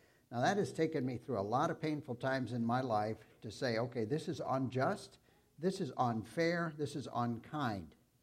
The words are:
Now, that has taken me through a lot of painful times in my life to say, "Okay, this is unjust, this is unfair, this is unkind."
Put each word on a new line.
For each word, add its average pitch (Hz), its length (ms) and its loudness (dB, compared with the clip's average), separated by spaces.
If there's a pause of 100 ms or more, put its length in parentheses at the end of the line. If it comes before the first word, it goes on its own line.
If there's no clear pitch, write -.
(300)
Now, 120 120 -4
that 190 160 4
has - 160 0
taken 123 320 2
me 131 100 -2
through 117 240 -2
a - 20 2
lot 123 300 2
of - 80 -6
painful 147 360 -2
times 131 360 -2
in 117 140 0
my 123 160 2
life 110 340 2 (280)
to 117 60 -10
say, 113 280 0
"Okay, 123 260 0
this 147 240 0
is 147 180 -4
unjust, 131 720 0 (380)
this 180 220 0
is 143 160 -2
unfair, 160 840 2
this 147 200 -4
is 127 180 -6
unkind." 117 800 -2 (280)